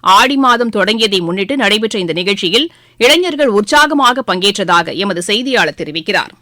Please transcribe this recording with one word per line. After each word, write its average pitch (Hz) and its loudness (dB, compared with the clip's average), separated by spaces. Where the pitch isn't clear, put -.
ஆடி 233 4
மாதம் 240 2
தொடங்கியதை 208 0
முன்னிட்டு 190 -4
நடைபெற்ற 214 0
இந்த 175 -4
நிகழ்ச்சியில் 196 -2
இளைஞர்கள் 302 2
உற்சாகமாக 254 2
பங்கேற்றதாக 185 0
எமது 180 -4
செய்தியாளர் 214 -2
தெரிவிக்கிறார். 156 -4